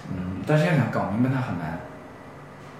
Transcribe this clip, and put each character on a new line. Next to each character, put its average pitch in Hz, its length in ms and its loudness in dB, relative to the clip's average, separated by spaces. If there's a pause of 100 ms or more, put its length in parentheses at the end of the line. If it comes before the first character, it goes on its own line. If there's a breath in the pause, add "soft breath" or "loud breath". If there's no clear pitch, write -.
嗯， 92 380 -4
但 151 100 6
是 165 80 6
要 165 80 4
想 113 160 4
搞 92 220 0
明 113 100 2
白 131 80 6
他 131 120 2
很 104 180 -2
难， 82 200 -4 (1000)